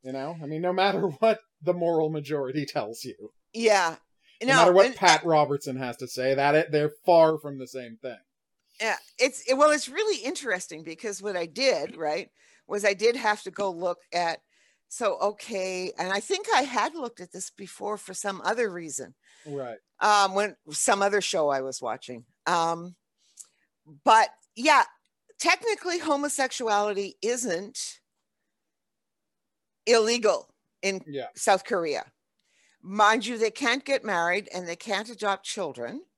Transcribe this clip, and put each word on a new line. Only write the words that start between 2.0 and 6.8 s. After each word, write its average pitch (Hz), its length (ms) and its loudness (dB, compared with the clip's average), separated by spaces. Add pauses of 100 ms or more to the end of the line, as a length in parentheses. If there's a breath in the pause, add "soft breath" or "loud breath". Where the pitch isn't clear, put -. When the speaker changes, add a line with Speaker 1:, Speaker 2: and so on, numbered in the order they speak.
Speaker 1:
majority 143 560 -4
tells 113 380 -8
you. 123 280 -14 (220)
Speaker 2:
Yeah. 202 420 4 (460 soft breath)
Speaker 1:
No 247 80 -2
Speaker 2:
No, 269 80 6
Speaker 1:
matter 208 160 8
what 196 140 10
Speaker 2:
and 254 80 -4
Speaker 1:
Pat 160 300 4
Robertson 143 520 2
has 123 200 -6
to 127 100 -10
say, 131 280 0
that 143 200 4
it, 156 160 2
they're 147 200 2 (140)